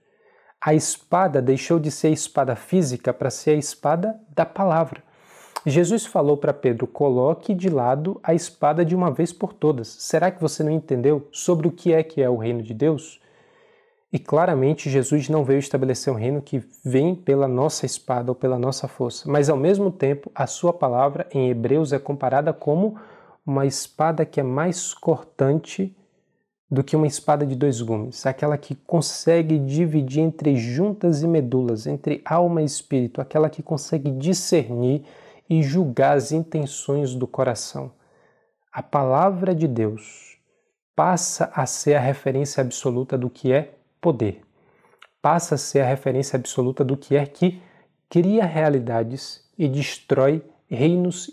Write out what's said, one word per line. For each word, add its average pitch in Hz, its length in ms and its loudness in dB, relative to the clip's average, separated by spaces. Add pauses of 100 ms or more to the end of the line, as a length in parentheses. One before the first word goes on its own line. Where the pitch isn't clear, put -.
(600)
A 156 140 2
espada 165 680 0
deixou 135 380 2
de 151 120 -2
ser 156 180 -2
a - 20 4
espada 135 460 -2
física 131 560 0
para 131 180 -2
ser - 220 -2
a 151 60 4
espada 170 640 -2 (140)
da 160 100 2
palavra. 165 580 0 (600)
Jesus 175 400 2
falou 147 320 2
para 147 160 0
Pedro: 123 340 0
"Coloque 143 680 0
de 180 160 0
lado 143 520 0
a 165 120 2
espada 165 500 0
de 165 100 0
uma 180 160 2
vez 160 220 -2
por - 220 -8
todas. 139 340 -2
Será 165 420 -2
que 185 100 -16
você 156 220 -2
não 156 100 0
entendeu 143 600 0
sobre 170 360 0
o 160 40 0
que 175 200 0
é 160 100 4
que 156 180 -6
é 127 80 2
o 123 80 2
reino 113 260 -4
de 110 120 -10
Deus?" 143 460 -2 (880)
E 175 80 -4
claramente 151 680 0
Jesus 135 400 0
não 156 160 0
veio 135 140 2
estabelecer 131 520 -2
um 123 60 -2
reino 131 240 -2
que 139 240 -6 (180)
vem 139 320 2
pela 139 320 2
nossa 131 380 -2
espada 127 480 -4
ou - 20 -2
pela 127 240 -2
nossa 131 300 -4
força, 127 420 -6
mas 147 200 4
ao 147 60 4
mesmo 185 340 2
tempo 143 440 -2
a 131 120 -2
sua - 260 0
palavra 139 580 0
em 127 200 0
Hebreus 131 420 0
é 135 60 0
comparada 139 560 0
como 190 440 0 (460)
uma 139 220 0
espada 156 580 -2
que 151 160 -4
é - 20 -2
mais 147 520 -2
cortante 156 1000 -2 (760)
do 135 120 0
que 156 140 -2
uma 156 100 4
espada 147 380 0
de 135 100 -2
dois 127 280 0
gumes, 113 420 -6
aquela 147 320 -2
que 143 180 -10
consegue 165 840 0
dividir 147 640 0
entre 151 340 2
juntas 156 640 0
e 165 40 0
medulas, 127 600 0
entre 147 380 -4
alma 170 380 2
e - 20 2
espírito, 135 560 -2
aquela 151 300 0
que 147 120 -12
consegue 143 480 -4
discernir 135 920 0 (460)
e 160 120 4
julgar 143 540 2
as 131 160 0
intenções 147 840 -2
do 127 120 -4
coração. 131 640 -4 (800)
A - 100 -10
palavra 175 720 0
de 160 140 0
Deus 110 720 -6 (580)
passa - 580 0
a 131 120 -2
ser - 280 0
a 143 60 4
referência 135 640 -2
absoluta 127 560 -4
do 123 100 -2
que 127 240 -2
é 143 220 0 (260)
poder, 113 420 0 (800)
passa 156 360 2
a - 20 -4
ser - 220 0
a 127 60 2
referência 135 500 -2
absoluta 131 480 -2
do 135 120 0
que 139 200 0
é 143 100 2
que 180 340 0 (480)
cria 196 360 4
realidades 131 1120 -2
e 160 80 2
destrói 139 760 0 (280)
reinos 175 640 0